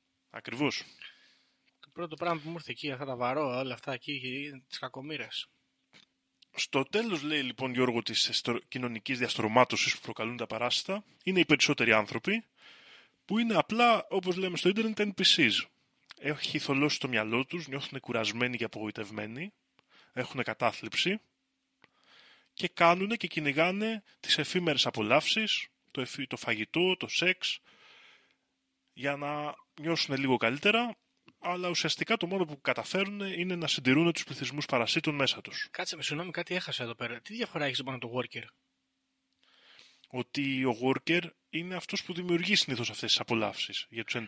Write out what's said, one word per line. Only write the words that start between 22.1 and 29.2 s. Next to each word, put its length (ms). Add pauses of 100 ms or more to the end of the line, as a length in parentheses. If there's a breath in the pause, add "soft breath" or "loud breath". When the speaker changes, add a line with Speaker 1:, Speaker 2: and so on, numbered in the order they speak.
Speaker 1:
και 140
κάνουνε 480
και 120
κυνηγάνε 760 (160 soft breath)
τις 180
εφήμερες 480
απολαύσεις, 840 (240)
το 100
εφή-, 260
το 100
φαγητό, 600
το 100
σεξ, 520 (1300 soft breath)
για 220
να 400 (260)